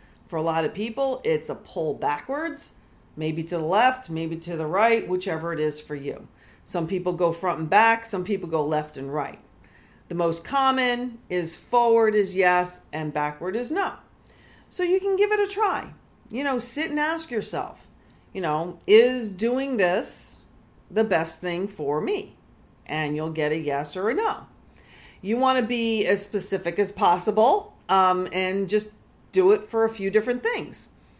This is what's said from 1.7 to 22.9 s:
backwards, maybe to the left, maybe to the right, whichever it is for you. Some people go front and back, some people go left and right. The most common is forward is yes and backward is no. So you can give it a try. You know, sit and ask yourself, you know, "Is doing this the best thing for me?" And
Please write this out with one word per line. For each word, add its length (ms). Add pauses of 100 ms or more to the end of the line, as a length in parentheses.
backwards, 840 (420)
maybe 260
to 140
the 80
left, 440
maybe 280
to 180
the 100
right, 400
whichever 460
it 80
is 220
for 120
you. 360 (340)
Some 240
people 240
go 220
front 260
and 100
back, 360
some 180
people 240
go 180
left 300
and 180
right. 260 (680)
The 80
most 300
common 720 (100)
is 300
forward 580
is 180
yes 600
and 200
backward 440
is 140
no. 240 (720)
So 140
you 180
can 160
give 160
it 80
a 120
try. 400 (360)
You 160
know, 140
sit 300
and 80
ask 320
yourself, 600 (420)
you 80
know, 480
"Is 460
doing 420
this 680 (460)
the 140
best 380
thing 260
for 320
me?" 380 (480)
And 320